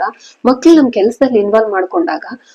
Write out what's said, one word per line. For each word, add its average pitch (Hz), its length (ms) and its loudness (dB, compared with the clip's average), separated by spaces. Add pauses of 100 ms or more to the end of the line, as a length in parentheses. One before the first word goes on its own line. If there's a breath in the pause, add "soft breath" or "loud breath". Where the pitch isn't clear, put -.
(460 soft breath)
ಮಕ್ಳು 262 280 4
ನಮ್ 269 180 2
ಕೆಲ್ಸದಲ್ಲಿ 233 460 0
ಇನ್ವಾಲ್ವ್ 208 320 0
ಮಾಡ್ಕೊಂಡಾಗ 180 540 -4 (300 soft breath)